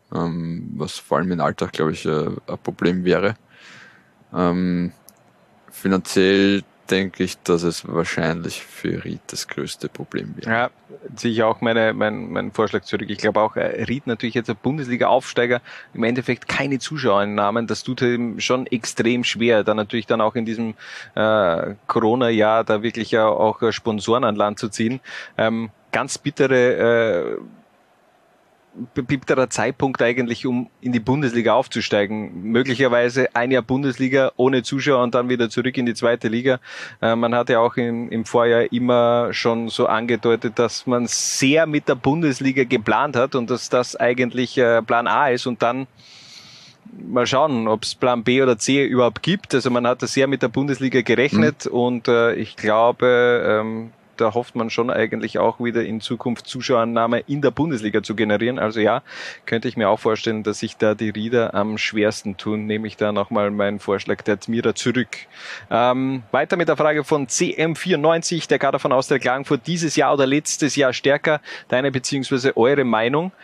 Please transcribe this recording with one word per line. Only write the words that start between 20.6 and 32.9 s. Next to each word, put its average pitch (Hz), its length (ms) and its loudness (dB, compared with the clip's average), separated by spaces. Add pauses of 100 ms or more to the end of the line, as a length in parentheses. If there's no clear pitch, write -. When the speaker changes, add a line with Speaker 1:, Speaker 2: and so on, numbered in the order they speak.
Speaker 2:
äh, 101 600 2 (120)
Corona-Jahr 113 800 2
da 107 180 0
wirklich 113 300 -4
ja 110 160 4
auch, 107 340 2
äh, 113 80 2
Sponsoren 113 540 -2
an 107 100 2
Land 104 240 0
zu 113 100 -6
ziehen. 117 300 -2 (400)
Ähm, 113 320 -2 (220)
ganz 127 260 -4
bittere, 117 1160 2
äh, - 0 - (1600)
be-, 143 80 -4
bitterer 131 480 0
Zeitpunkt 127 520 -2
eigentlich, 120 440 0
um 123 240 -2 (100)
in 123 120 -4
die 120 80 2
Bundesliga 120 540 2
aufzusteigen. 107 880 -2
Möglicherweise 123 920 2